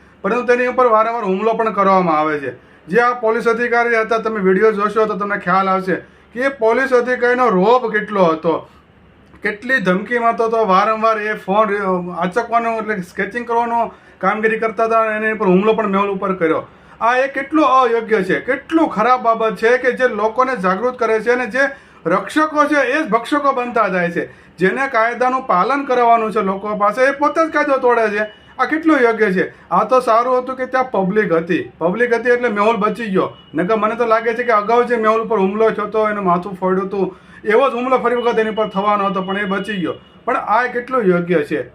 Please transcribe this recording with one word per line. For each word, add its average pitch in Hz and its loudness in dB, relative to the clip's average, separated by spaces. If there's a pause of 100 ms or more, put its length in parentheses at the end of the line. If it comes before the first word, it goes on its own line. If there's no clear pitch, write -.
(220)
પરંતુ 226 -2
તેની 247 2
ઉપર 247 2
વારંવાર 226 2
હુમલો 202 0
પણ 220 0
કરવામાં 190 2
આવે 156 -2
છે. 131 -8 (360)
જે 202 2
આ 240 2
પોલીસ 226 -2
અધિકારી 233 0
હતા, 220 0
તમે 220 -4
વીડિયો 190 4
જોશો 208 0
તો 208 -4
તમને 202 -4
ખ્યાલ 190 0
આવશે 185 0 (380)
કે 233 -8
એ 269 0
પોલીસ 254 0
અધિકારીનો 247 2
રોબ 220 2
કેટલો 208 0
હતો, 160 -2 (720)
કેટલી 247 -2
ધમકીમાં 214 0
તો, 233 0
તો 226 0
વારંવાર 214 2
એ 214 -4
ફોન 214 0
રે-, 185 -4
આંચકવાનો 226 -2
એટલે 214 -4
સ્કેચિંગ 202 -8
કરવાનો 233 -2 (240)
કામગીરી 214 0
કરતા 226 0
હતા 226 2
અને 220 -2
એની 220 -2
પર 214 -2
હુમલો 190 4
પણ 220 0
મેહુલ 196 0
ઉપર 190 -4
કર્યો. 156 -2 (340)
આ 233 2
એ 262 2
કેટલું 277 0
અયોગ્ય 233 2
છે, 165 0
કેટલું 277 -2
ખરાબ 233 2
બાબત 220 0
છે 240 2
કે 247 0
જે 247 0
લોકોને 226 0
જાગૃત 196 -2
કરે 220 0
છે 220 -2
અને 247 0
જે 240 -4 (460)
રક્ષકો 294 0
છે 294 0
એ 277 0
જ 214 -6
ભક્ષકો 277 0
બનતા 233 -2
જાય 175 -2
છે. 139 -6 (280)
જેને 233 0
કાયદાનું 240 0
પાલન 233 2
કરાવવાનું 233 2
છે 214 0
લોકો 196 -4
પાસે, 202 0
એ 269 4
પોતે 294 0
જ 320 -8
કાયદો 285 0
તોડે 233 2
છે. 208 -2 (360)
આ 254 2
કેટલું 311 2
યોગ્ય 214 2
છે? 185 -2 (180)
આ 185 2
તો 254 2
સારું 247 2
હતું 254 -8
કે 254 -6
ત્યાં 254 -2
પબ્લિક 190 0
હતી, 160 -2
પબ્લિક 220 0
હતી 233 -2
એટલે 240 2
મેહુલ 208 0
બચી 214 -4
ગયો. 180 -2 (200)
નકર 180 0
મને 220 -2
તો 233 0
લાગે 226 0
છે 240 -4
કે 240 0
અગાઉ 220 2
જે 240 0
મેહુલ 220 2
ઉપર 220 -2
હુમલો 208 2
થયો 208 -4
હતો, 214 -2
એનું 202 -4
માથું 180 0
ફોડ્યું 185 -2
હતું, 196 -4 (280)
એવો 240 2
જ - -4
હુમલો 247 0
ફરી 226 0
વખત 233 0
એની 220 0
પર 214 -2
થવાનો 202 -2
હતો, 196 -2
પણ 190 -4
એ 208 -2
બચી 202 -4
ગયો. 147 -4 (320)
પણ 247 -2
આ 240 0
કેટલું 247 -4
યોગ્ય 175 2
છે? 143 -6